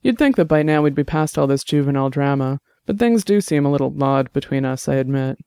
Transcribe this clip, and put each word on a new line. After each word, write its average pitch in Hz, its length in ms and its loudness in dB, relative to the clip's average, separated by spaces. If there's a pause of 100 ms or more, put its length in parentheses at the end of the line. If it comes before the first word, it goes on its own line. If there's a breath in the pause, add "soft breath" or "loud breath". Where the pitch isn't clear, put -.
"You'd 254 160 0
think 277 200 2
that 165 80 4
by 156 180 2
now 151 180 2
we'd 147 140 2
be 147 80 0
past 156 340 -2
all 143 100 2
this 139 180 0
juvenile 139 440 0
drama, 139 520 -2 (240)
but 208 120 -4
things 233 280 2
do 202 160 2
seem 143 240 0
a 143 60 2
little 139 300 -2
odd 135 300 0
between 139 320 -4
us, 131 240 -4
I 139 80 0
admit." 135 520 -2